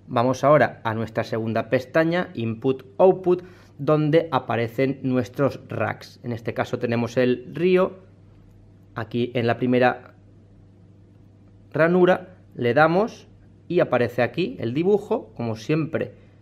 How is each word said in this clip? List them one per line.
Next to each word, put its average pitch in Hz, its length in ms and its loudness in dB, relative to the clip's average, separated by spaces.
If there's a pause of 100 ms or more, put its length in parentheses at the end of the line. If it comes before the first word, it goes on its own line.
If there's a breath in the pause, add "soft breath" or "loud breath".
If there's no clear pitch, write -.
Vamos 123 360 0
ahora 135 400 4
a 113 100 -2
nuestra 113 300 -4
segunda 113 460 -4
pestaña, 165 640 0
Input 117 500 -4 (140)
Output, 180 460 4 (340 loud breath)
donde 151 540 2
aparecen 120 720 -2
nuestros 127 640 -2
racks. 107 540 -6
En 120 100 -6
este 113 200 -8
caso 120 240 -4
tenemos 117 380 -4
el 123 380 -2
río, 180 460 0 (960)
aquí 120 380 -4
en 117 140 0
la 117 100 0
primera 123 580 0 (1600)
ranura, 180 640 2 (200)
le 120 180 0
damos 165 540 2 (420)
y 175 100 2
aparece 123 440 0
aquí 180 360 -4
el 117 140 -6
dibujo. 202 640 -2
Como 113 180 -4
siempre, 135 580 -4 (280 soft breath)